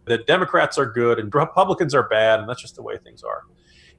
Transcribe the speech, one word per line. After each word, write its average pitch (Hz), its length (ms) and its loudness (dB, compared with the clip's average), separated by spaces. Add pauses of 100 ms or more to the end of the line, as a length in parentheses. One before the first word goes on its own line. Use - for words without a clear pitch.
that 117 240 -2
Democrats 175 500 0
are 135 80 0
good 117 320 0
and 107 160 -6
Republicans 170 580 0
are 123 160 2
bad, 110 300 4
and 104 100 -10
that's 123 140 -10
just - 140 -20
the - 60 -18
way - 160 -12
things - 260 -20
are. - 180 -8 (560)